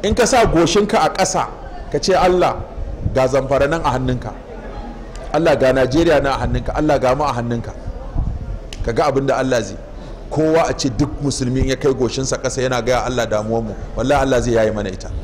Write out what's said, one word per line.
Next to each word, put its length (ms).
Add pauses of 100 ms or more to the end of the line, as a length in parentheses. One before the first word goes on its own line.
In 100
ka 120
sa 200
goshinka 540
a 100
ƙasa, 380 (440)
ka 80
ce, 140
"Allah, 420 (580)
ga 140
Zamfara 420
nan 140
a 80
hannunka. 400 (1000)
Allah, 220
ga 180
Najeriya 480
nan 120
a 120
hannunka. 300
Allah, 240
ga 160
mu 80
a 100
hannunka." 380 (1120)
Ka 60
ga 200
abin 160
da 100
Allah 260
zai. 140 (520)
Kowa 400
a 80
ce 120
duk 200 (140)
musulmi 440
ya 80
kai 180
goshinsa 440
ƙasa 240
yana 240
gaya 200
Allah 220
damuwarmu, 460 (220)
wallahi 260
Allah 200
zai 120
yaye 200
mana 160
ita. 200 (140)